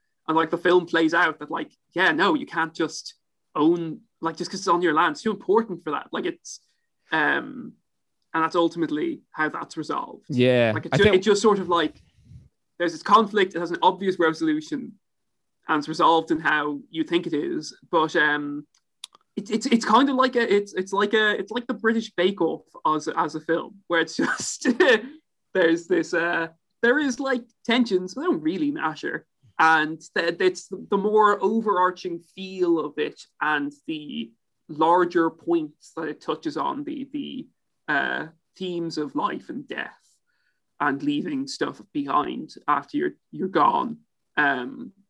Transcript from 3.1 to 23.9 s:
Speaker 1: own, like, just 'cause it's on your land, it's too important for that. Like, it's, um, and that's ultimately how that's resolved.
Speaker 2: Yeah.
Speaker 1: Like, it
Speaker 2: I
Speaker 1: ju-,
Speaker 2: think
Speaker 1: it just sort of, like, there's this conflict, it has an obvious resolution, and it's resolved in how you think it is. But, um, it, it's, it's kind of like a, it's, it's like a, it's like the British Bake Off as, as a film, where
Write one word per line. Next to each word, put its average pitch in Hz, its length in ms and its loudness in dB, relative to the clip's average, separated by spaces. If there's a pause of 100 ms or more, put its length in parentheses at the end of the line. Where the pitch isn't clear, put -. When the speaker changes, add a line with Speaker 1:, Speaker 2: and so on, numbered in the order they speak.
Speaker 1:
own, 160 460 0 (200)
like, 160 160 -4
just 175 140 -8
'cause 190 100 -8
it's 196 80 -4
on 175 140 4
your 170 100 2
land, 160 200 2
it's - 100 -12
too 220 80 0
important 208 540 0
for 156 80 -6
that. - 200 -8
Like, 175 140 -6
it's, - 340 -10 (520)
um, 139 600 -2 (600)
and 160 80 0
that's 160 140 0
ultimately 151 720 0
how 156 180 -2
that's 156 280 -10
resolved. - 520 -8
Speaker 2:
Yeah. 123 460 4
Speaker 1:
Like, - 120 -6
it - 80 -4
Speaker 2:
I - 20 4
Speaker 1:
ju-, 190 80 6
Speaker 2:
think 202 120 6
Speaker 1:
it 185 60 4
just 202 200 4
sort 208 180 6
of, 170 80 -6
like, 165 340 0 (760)
there's 170 140 -2
this 156 120 -14
conflict, 208 500 4
it 165 60 -4
has 170 100 -6
an 170 120 -6
obvious 185 360 2
resolution, 156 800 -2 (720)
and 160 100 2
it's 147 100 -6
resolved 165 440 4
in 160 80 0
how 151 400 0 (100)
you 160 140 -4
think 175 240 -2
it 156 40 -4
is. 151 420 -4 (160)
But, 160 260 0
um, 147 500 0 (720)
it, 202 120 -10
it's, 220 180 -2
it's 233 180 2
kind 262 260 4
of 262 60 -2
like 254 180 2
a, 233 180 2
it's, 202 220 0
it's 190 180 -6
like 202 220 0
a, 214 240 2
it's - 140 -8
like 240 160 -6
the 254 60 -4
British 226 420 -2
Bake 196 240 0
Off 160 240 -2 (200)
as, 151 220 -2 (100)
as 156 200 -2
a 156 40 -6
film, 160 360 -4 (100)
where 165 140 0